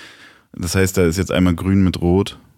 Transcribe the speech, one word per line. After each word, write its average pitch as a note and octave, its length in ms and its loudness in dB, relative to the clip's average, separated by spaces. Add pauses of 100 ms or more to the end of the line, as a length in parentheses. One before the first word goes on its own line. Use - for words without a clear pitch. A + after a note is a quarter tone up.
(520)
Das E2+ 220 -8
heißt, F#2+ 240 0
da F2+ 80 2
ist E2 100 0
jetzt F#2+ 160 -2
einmal F2 220 2
grün F#2+ 280 0
mit F2+ 180 0
rot F2+ 380 0 (200)